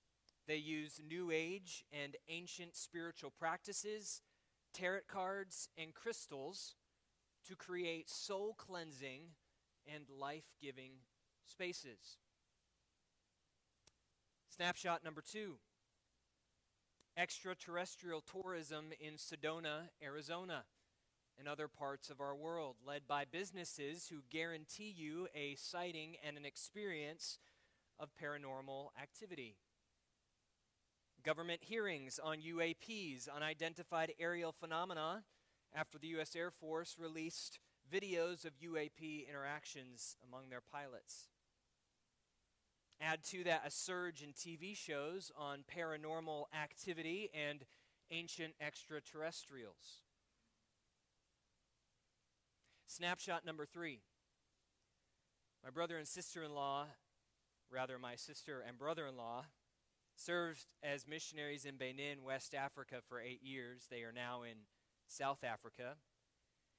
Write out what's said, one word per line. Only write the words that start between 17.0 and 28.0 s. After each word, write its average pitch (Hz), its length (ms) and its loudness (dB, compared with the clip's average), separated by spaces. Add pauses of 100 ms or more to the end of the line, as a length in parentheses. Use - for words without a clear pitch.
Extraterrestrial 175 1040 0
tourism 165 640 -2 (140)
in 151 160 -6
Sedona, 160 720 0 (140)
Arizona, 151 640 -2 (720)
and 143 80 -8
other 151 200 2
parts 139 420 -2
of 139 120 -6
our 143 140 2
world, 156 400 0 (100)
led 139 220 0
by 143 180 8
businesses 170 840 0
who 151 200 -6
guarantee 165 640 0
you 165 400 0
a 143 200 0
sighting 165 600 -2 (100)
and 147 120 -2
an 147 80 -6
experience 160 920 -2 (600)
of 151 100 -4 (120)